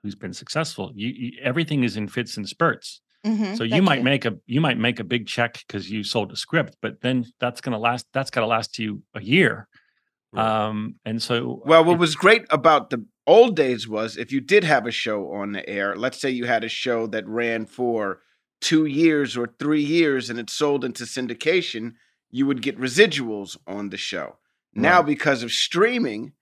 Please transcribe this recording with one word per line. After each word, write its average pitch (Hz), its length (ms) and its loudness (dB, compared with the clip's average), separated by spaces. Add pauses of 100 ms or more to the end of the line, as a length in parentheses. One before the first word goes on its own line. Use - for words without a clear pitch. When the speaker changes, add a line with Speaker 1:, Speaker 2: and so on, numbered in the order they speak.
Speaker 1:
who's 104 120 -10
been 98 160 -12
successful. - 640 -6
You, 107 160 -8
you, 123 220 -8 (100)
everything 143 420 0
is 107 140 -2
in 104 100 -4
fits - 300 -6
and 101 100 -8
spurts. - 540 -2 (240)
Speaker 2:
Mm-hmm. 208 300 0
Speaker 1:
So 233 80 -4
you 226 80 -2
Speaker 2:
That's 202 120 4
Speaker 1:
might 165 120 6
Speaker 2:
true. 127 80 -2
Speaker 1:
make 135 220 2
a, 110 200 -2
you 131 160 0
might 131 160 2
make 120 220 0
a 113 40 -6
big 117 220 -2
check 117 420 -4
'cause 95 220 -8
you 107 140 -6
sold 101 280 -4
a 101 40 -18
script, - 480 -4
but - 180 -8
then 127 240 -2 (140)
that's 123 220 -4
gonna 120 180 -4
last, 120 340 -2
that's 135 160 -4
gotta - 180 0
last 113 300 -2
you 107 240 -6 (140)
a 104 80 -12
year. 120 440 2 (680)
Speaker 3:
Right. 110 340 0
Speaker 1:
Um, 107 280 -6 (100)
and 110 160 -4
so 123 440 -4
Speaker 4:
Well, 160 200 8
what 175 80 4
Speaker 1:
it 170 60 2
Speaker 4:
was 160 160 2
great 220 340 4
about 151 400 4
the 117 160 -6 (200)
old 214 300 8
days 127 320 0
was 107 300 -4
if 117 140 -8
you 135 100 -2
did 180 240 4
have 139 200 4
a 117 60 -4
show 104 400 -4
on 101 220 -6
the 98 140 -8
air, 98 280 -2
let's 123 240 -4
say 135 100 -2
you 120 160 -4
had 117 200 0
a 113 40 -6
show 117 380 -2
that 104 180 -6
ran 113 400 -4
for 110 560 -4 (380)
two 156 260 2
years 147 520 2
or 120 200 -4
three 147 260 0
years 143 460 0
and 117 80 -6
it 113 120 -10
sold 143 340 0
into 123 220 -8
syndication, 120 880 -2 (360)
you 131 160 0
would 139 160 0
get 131 160 -4
residuals 127 800 0 (100)
on 101 240 -8
the 98 80 -10
show. - 380 -8 (380)
Now, 156 240 4
Speaker 1:
Right. 165 80 6
Speaker 4:
because 139 380 0
of 117 80 -6
streaming 170 920 -2